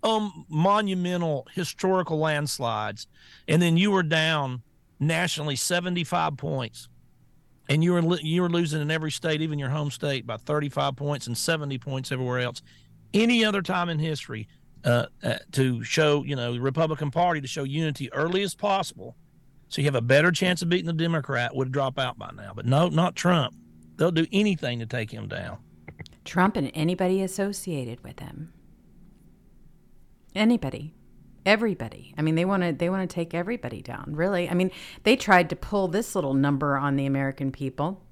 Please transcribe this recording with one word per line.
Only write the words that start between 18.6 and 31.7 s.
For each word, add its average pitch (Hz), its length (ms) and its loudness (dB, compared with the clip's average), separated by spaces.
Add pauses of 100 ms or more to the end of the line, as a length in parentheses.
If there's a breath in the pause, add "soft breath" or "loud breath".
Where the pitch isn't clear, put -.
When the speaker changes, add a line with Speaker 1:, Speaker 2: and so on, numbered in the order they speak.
Speaker 1:
so - 120 -4
you 139 60 2
have 147 80 2
a 123 60 4
better 135 300 6
chance 180 320 0
of 170 60 0
beating 175 180 2
the 170 60 -2
Democrat, 151 640 0
would 131 180 -2
drop 135 260 -2
out 127 200 -4
by - 180 -12
now. 98 180 -14
But 104 120 -6
no, 143 220 6
not 170 280 2
Trump. 165 380 2 (420)
They'll 165 140 4
do 165 220 2
anything 185 460 2
to 113 80 -6
take 113 240 -4
him 107 180 -10
down. - 300 -8 (680)
Speaker 2:
Trump 185 320 2
and 139 180 -2
anybody 180 480 2
associated 185 840 -6
with - 160 -16
him. - 320 -14 (1800)
Anybody. 202 600 0 (500)
Everybody. 208 720 0